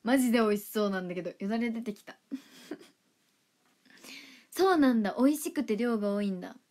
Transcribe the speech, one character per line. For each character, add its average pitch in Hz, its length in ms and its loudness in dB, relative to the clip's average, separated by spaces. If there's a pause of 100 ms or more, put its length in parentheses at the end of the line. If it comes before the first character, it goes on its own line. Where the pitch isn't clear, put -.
マ 254 140 4
ジ 254 120 2
で 240 80 4
美 226 60 4
味 208 140 2
し 208 100 -12
そ 214 180 -2
う 202 40 0
な 190 100 -4
ん 180 80 -8
だ 180 80 -8
け 180 60 -6
ど。 170 180 -8
よ 196 80 -6
だ 226 100 -2
れ 233 120 -2
出 226 120 -8
て 220 120 -10
き - 100 -20
た。 - 120 -20 (140)
<laughs> - 2250 -20
そ 370 220 4
う - 20 4
な 269 180 6
ん 226 80 2
だ。 190 160 -2
美 247 140 4
味 302 60 -2
し 320 140 -8
く 294 120 -4
て 220 120 -2
量 233 220 0
が 202 160 -2
多 208 80 -2
い 202 80 -2
ん 185 100 -6
だ。 - 160 -14 (140)